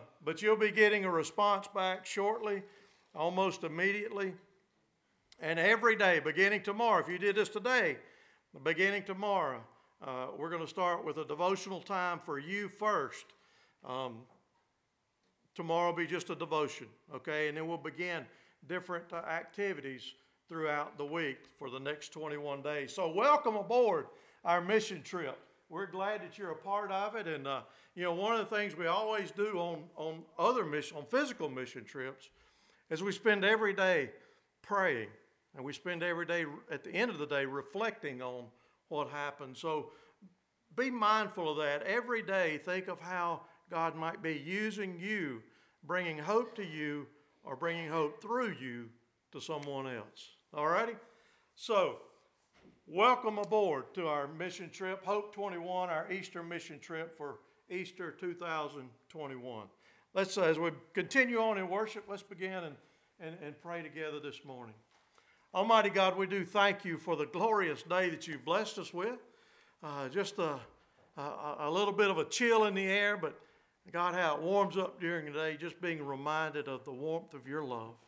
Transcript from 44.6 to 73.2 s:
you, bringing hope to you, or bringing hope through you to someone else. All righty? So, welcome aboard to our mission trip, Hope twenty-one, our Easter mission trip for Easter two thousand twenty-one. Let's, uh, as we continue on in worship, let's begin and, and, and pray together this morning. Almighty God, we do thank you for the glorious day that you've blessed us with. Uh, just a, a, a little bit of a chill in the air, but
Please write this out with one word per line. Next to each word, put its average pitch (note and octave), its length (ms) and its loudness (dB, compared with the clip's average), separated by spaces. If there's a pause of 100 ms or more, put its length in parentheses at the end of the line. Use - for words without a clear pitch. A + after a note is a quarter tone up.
you, E3+ 440 -4 (420)
bringing E3 340 -2
hope G#3 380 0
to G#3 100 -6
you, D3+ 400 -6 (360)
or C3+ 140 -8
bringing E3 320 -4
hope D3+ 320 0
through A3 400 -2
you A#2+ 280 -8 (440)
to C#3+ 80 -12
someone C#3+ 460 -6
else. A2+ 440 -12 (240)
All D3+ 120 0
righty? A3 280 2 (600)
So, F3+ 420 2 (880)
welcome A3 520 6
aboard F#3 560 2
to F3 120 -2
our D3 220 0
mission F3 420 -8
trip, F#3+ 340 -6
Hope G#3 300 0
twenty-one, F3+ 540 -4
our D#3+ 240 -2
Easter F3+ 300 -8
mission E3 360 -8
trip E3 380 -8
for D3 220 -8 (320)
Easter F3+ 400 -8
two F3 240 -6
thousand D3+ 560 -6 (180)
twenty-one. B2+ 580 -10 (460)
Let's, F#3+ 240 0
uh, G3+ 60 4
as D#3+ 160 6
we E3 120 2 (220)
continue A#3+ 480 2
on A3 160 2
in F#3 140 -2
worship, G#3+ 380 -2
let's G3 140 -8
begin F#3 420 -6
and, D3 120 -10 (440)
and, E3 220 -10
and D3 200 -12
pray E3+ 200 -8
together D3+ 380 -8
this C#3+ 240 -12
morning. B2 300 -14 (800)
Almighty G#3+ 340 6
God, F#3 300 4
we F#3+ 80 0
do F#3+ 180 -2
thank G3+ 400 4
you E3 140 -2
for E3+ 180 -2
the D3 100 -2
glorious F#3+ 560 2
day F3+ 280 2
that D#3+ 180 -6
you've C#3 160 -8
blessed G3+ 340 0
us E3+ 140 -10
with. G#3+ 260 -4 (640)
Uh, C#3+ 260 -6
just F#3+ 300 -2
a, D#3 200 0 (580)
a, D3 440 -6
a D3+ 100 0
little G3+ 220 2
bit G3+ 180 6
of F3 80 2
a D3+ 60 2
chill A#3 400 4
in G#3 100 2
the G3 120 2
air, G3+ 300 4
but D#3+ 220 -4 (520)